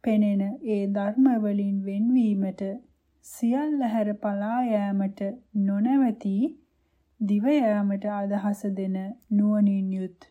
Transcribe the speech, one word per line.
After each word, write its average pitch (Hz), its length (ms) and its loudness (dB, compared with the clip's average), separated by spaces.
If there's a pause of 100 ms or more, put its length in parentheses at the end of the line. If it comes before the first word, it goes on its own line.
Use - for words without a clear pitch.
පෙනෙන 208 380 2 (240)
ඒ 208 200 0
ධර්ම 208 420 2 (100)
වලින් 202 420 0
වෙන්වීමට, 202 840 0 (600)
සියල්ල 269 640 -2
හැර 214 280 0
පලා 208 480 -4
යෑමට 202 600 -2 (380)
නොනැවතී 214 840 2 (760)
දිව 208 260 2
යාමට 208 640 2
අදහස 202 600 -2
දෙන 190 280 -4 (300)
නුවණින් 202 640 2
යුත් 185 380 -8